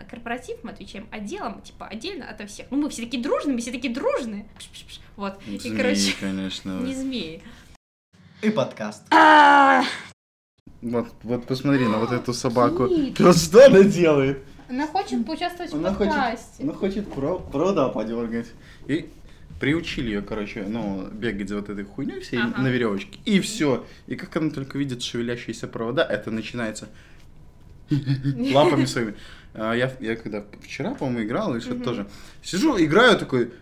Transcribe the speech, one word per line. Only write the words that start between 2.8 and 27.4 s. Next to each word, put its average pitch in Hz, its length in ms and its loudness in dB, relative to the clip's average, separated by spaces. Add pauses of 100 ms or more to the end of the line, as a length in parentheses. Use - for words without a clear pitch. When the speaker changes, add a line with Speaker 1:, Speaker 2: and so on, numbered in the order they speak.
Speaker 1:
все - 140 -10
такие 233 200 -6
дружные, 311 320 0
мы 233 60 -2
все 247 100 -8
такие 247 200 -6
дружные. 262 540 -4 (140)
Пш-пш-пш. - 400 -20 (160)
Вот. 98 320 -8
И, 101 100 -8
Speaker 2:
Змеи, 110 200 -6
Speaker 1:
короче, 101 420 0
Speaker 2:
конечно. 95 500 -6 (120)
Speaker 1:
не 269 120 -4
змеи. 247 480 -8 (1000)
Speaker 3:
И 214 80 2
подкаст. 110 500 -4 (100)
Speaker 1:
А! 285 720 8 (1000)
Speaker 2:
Вот, 117 240 -2 (160)
вот 120 240 -6
посмотри 131 400 2
на 107 100 2
вот 117 140 0
Speaker 1:
А, 123 60 0
Speaker 2:
эту 120 160 -4
собаку. 123 540 2
Speaker 1:
Кит. 302 300 0
Speaker 2:
Пёс, 170 280 8
что 202 200 12
она 196 160 12
делает? 151 600 4 (260)
Speaker 1:
Она 262 160 -4
хочет 302 400 -2
поучаствовать 339 460 -6
в 302 40 -8
Speaker 2:
Она 294 200 0
хочет, 220 180 0
Speaker 1:
подкасте. - 500 -4
Speaker 2:
она 151 100 -2
хочет 202 380 -4
про-, 143 280 -4
провода 151 500 0
подёргать. 117 580 -4 (380)
И 160 240 -4 (500)
приучили 147 500 -2
её, 101 120 -2
короче, 104 460 -8
ну, 101 440 -6
бегать 104 380 -6
за 104 60 -4
вот 104 140 -6
этой 101 140 -8
хуйнёй 220 360 -8
всей 123 200 -6
Speaker 1:
Ага. 117 220 -2
Speaker 2:
на 131 60 0
верёвочке. 117 580 -2
И 202 140 4
всё. 131 460 -2 (200)
И 127 100 -8
как - 220 -12
она 156 140 -2
только 135 260 -10
видит 135 240 -6
шевелящиеся 120 680 -8
провода, 120 360 -2
это - 260 -4
начинается 110 580 -8 (1040)